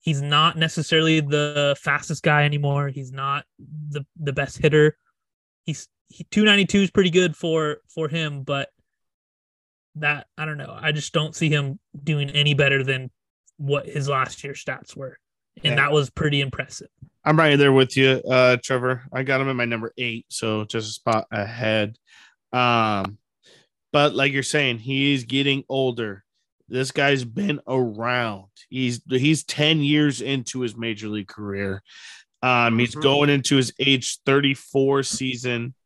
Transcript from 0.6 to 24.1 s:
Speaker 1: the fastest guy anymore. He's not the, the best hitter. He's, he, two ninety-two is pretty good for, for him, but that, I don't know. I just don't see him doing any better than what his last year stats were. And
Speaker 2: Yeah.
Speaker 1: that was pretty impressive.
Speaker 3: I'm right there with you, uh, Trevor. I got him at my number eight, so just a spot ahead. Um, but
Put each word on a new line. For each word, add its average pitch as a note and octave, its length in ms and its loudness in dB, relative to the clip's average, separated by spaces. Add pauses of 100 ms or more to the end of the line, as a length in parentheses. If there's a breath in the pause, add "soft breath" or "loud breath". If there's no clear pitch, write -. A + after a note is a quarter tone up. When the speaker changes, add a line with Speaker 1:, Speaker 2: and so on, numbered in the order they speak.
Speaker 1:
the D3 580 0
fastest D3 440 -4
guy D3 200 4
anymore. C#3+ 460 0
He's C3+ 240 -12
not C#3 320 -4 (440)
the, C#3+ 160 -8 (140)
the C#3+ 140 -4
best C#3 240 -4
hitter. D3+ 400 4 (680)
He's, - 220 -8 (220)
he, - 160 -18
two G#3 180 2
ninety-two G3+ 380 4
is F#3 100 2
pretty F#3 180 4
good F3 280 2
for, D#3 400 0 (100)
for D#3+ 220 -6
him, D3 340 -6
but C#3 260 -4 (1300)
that, D3 320 -4 (100)
I D#3 80 -6
don't D3+ 120 -8
know. - 220 -14
I D#3 120 -2
just D3+ 220 -4
don't D#3 220 -2
see D#3+ 140 0
him C#3 300 -2 (220)
doing C#3+ 300 -2
any D3 220 0
better C#3 300 2
than C3 280 -4 (460)
what C#3 280 -2
his C#3+ 240 -6
last C3 340 -4
year C#3+ 100 -12
stats - 420 -12
were. C3 220 -14 (400)
And - 80 -18
Speaker 2:
Yeah. B2 100 -8
Speaker 1:
that C#3+ 160 0
was C#3+ 180 0
pretty C#3+ 320 -2
impressive. - 460 -10 (360)
Speaker 3:
I'm D#3 140 4
right D3+ 180 6
there C#3 160 6
with C3 240 4
you, C3+ 320 4
uh, B2+ 340 6
Trevor. B2+ 420 -2 (100)
I C3 100 -4
got C3+ 160 0
him C3+ 100 -2
at C3 60 -4
my A#2+ 100 -2
number A2+ 320 -6
eight, A2+ 320 -8
so G#2+ 360 -4
just G#2+ 240 -6
a - 40 -12
spot A2 380 -2
ahead. A2 640 -2 (560 soft breath)
Um, A2 680 0 (760 soft breath)
but D3 220 4